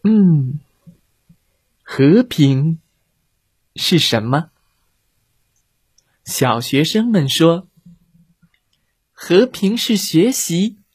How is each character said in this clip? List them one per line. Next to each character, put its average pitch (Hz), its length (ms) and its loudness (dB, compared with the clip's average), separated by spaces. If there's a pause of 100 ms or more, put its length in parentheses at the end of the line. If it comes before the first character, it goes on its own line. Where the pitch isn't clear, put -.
嗯， 165 560 2 (1200)
和 160 400 2
平 147 560 0 (960)
是 - 240 -2
什 113 240 -2
么？ 139 300 -4 (1700)
小 120 360 -2
学 139 240 -2
生 226 260 -2
们 156 180 0
说 165 400 0 (1400)
：“和 185 320 0
平 220 320 -4
是 233 200 -2
学 185 340 0
习 190 480 -4 (160)